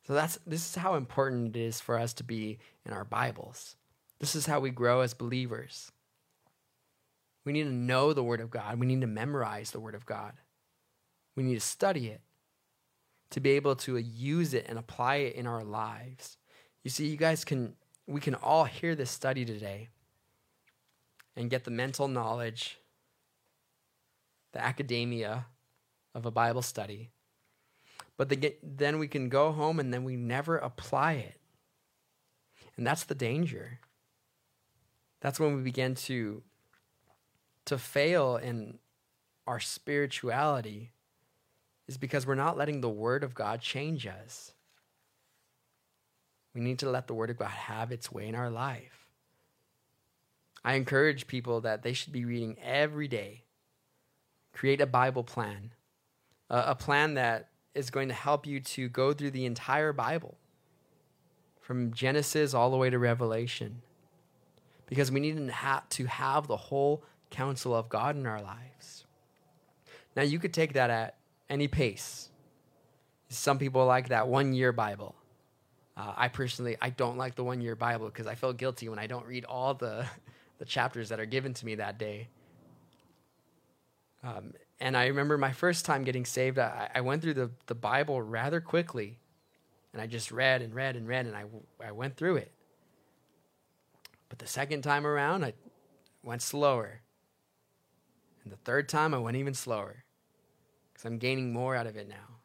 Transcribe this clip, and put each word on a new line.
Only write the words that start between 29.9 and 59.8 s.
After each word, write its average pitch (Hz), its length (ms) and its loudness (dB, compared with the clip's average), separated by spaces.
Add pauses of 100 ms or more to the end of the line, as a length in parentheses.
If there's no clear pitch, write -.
then 127 100 -2
we 131 120 -4
never 135 420 0
apply 139 540 0
it. - 280 -6 (1400)
And 117 100 -2
that's 151 180 0
the - 100 -4
danger. 127 640 -2 (1400)
That's 139 200 -2
when 147 160 4
we 131 60 -2
begin 131 320 0
to, 113 480 -4 (1200)
to 139 120 0
fail 143 580 4
in 117 440 -6 (640)
our 117 140 -2
spirituality, 127 1300 -2 (960)
is 131 100 -10
because 131 300 -2
we're 135 80 4
not 139 240 2
letting 147 220 0
the 120 100 0
word 117 340 0
of 123 100 -8
God 113 260 -2
change 139 460 -4
us. 101 460 -14 (2000)
We 120 60 -6
need 123 200 -2
to 135 100 0
let 127 160 0
the 120 80 -6
word 113 160 0
of 120 80 -4
God 104 100 -2
have 113 420 -6
its 120 220 -8
way 107 160 -6
in 113 60 -4
our 120 160 -2
life. 117 560 -6 (1600)
I 123 120 2
encourage 139 520 2
people 120 360 -2
that 110 200 -2
they 123 120 -2
should 143 180 -6
be 120 140 -4
reading 117 360 -4
every 147 460 0
day. 104 360 -6 (1080)
Create 139 300 4
a 139 40 6
Bible 127 380 4
plan, 104 480 -6 (800)
a, 120 80 4 (100)
a 147 60 2
plan 147 400 4
that 117 340 0 (260)
is 135 140 -4
going 135 200 -2
to 123 60 -2
help 151 320 0
you 139 140 -4
to 131 300 -4
go 135 240 4
through 143 160 -2
the 131 160 -2
entire 143 480 0